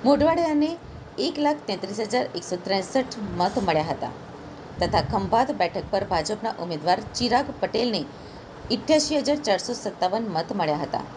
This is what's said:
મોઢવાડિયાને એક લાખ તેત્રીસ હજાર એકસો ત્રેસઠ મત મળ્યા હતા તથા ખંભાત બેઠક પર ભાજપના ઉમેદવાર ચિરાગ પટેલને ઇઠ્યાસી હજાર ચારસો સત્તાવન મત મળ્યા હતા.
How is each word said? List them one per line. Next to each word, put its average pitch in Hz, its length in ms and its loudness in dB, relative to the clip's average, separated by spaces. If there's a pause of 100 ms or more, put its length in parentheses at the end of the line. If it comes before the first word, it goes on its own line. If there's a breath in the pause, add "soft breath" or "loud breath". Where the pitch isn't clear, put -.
મોઢવાડિયાને 302 640 6 (480)
એક 294 200 -2
લાખ 294 280 2
તેત્રીસ 196 340 -4
હજાર 233 260 0 (100)
એકસો 175 200 -4
ત્રેસઠ 196 580 0 (220)
મત 196 280 2
મળ્યા 156 180 4
હતા 127 280 -4 (680)
તથા 202 220 4
ખંભાત 226 500 2
બેઠક 170 380 0
પર 196 140 2
ભાજપના 202 580 -2
ઉમેદવાર 170 380 0 (140)
ચિરાગ 247 460 2
પટેલને 220 400 0 (680 loud breath)
ઇઠ્યાસી 302 480 4
હજાર 285 180 2
ચારસો 226 360 0
સત્તાવન 208 560 -2
મત 165 280 -2
મળ્યા 156 200 2
હતા. - 280 -4 (120)